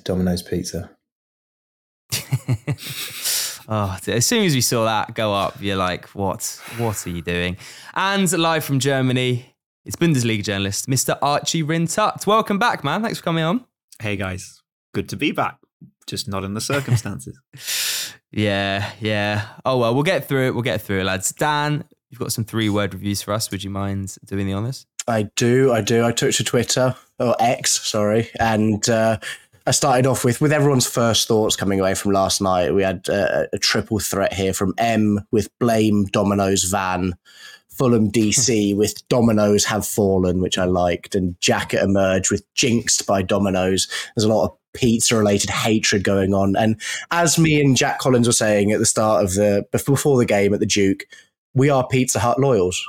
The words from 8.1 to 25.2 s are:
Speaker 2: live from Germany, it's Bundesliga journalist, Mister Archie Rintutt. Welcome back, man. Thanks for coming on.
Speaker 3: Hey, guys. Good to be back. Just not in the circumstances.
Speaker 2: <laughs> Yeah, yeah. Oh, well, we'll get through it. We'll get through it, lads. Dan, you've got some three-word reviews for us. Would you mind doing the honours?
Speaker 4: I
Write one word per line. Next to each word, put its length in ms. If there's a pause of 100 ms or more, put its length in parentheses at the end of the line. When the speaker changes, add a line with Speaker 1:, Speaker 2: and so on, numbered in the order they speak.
Speaker 2:
live 340
from 140
Germany, 760 (320)
it's 100
Bundesliga 480
journalist, 440
Mister 340
Archie 400
Rintutt. 640
Welcome 320
back, 260
man. 200
Thanks 160
for 40
coming 200
on. 220 (360)
Speaker 3:
Hey, 140
guys. 480 (300)
Good 160
to 60
be 160
back. 260 (500)
Just 200
not 160
in 120
the 60
circumstances. 760 (140)
Speaker 2:
<laughs> 640 (160)
Yeah, 680
yeah. 480 (180)
Oh, 120
well, 180
we'll 80
get 240
through 200
it. 60
We'll 100
get 180
through 200
it, 40
lads. 260
Dan, 520 (260)
you've 100
got 120
some 140
three-word 480
reviews 300
for 100
us. 160
Would 140
you 80
mind 440 (100)
doing 200
the 80
honours? 320 (220)
Speaker 4:
I 280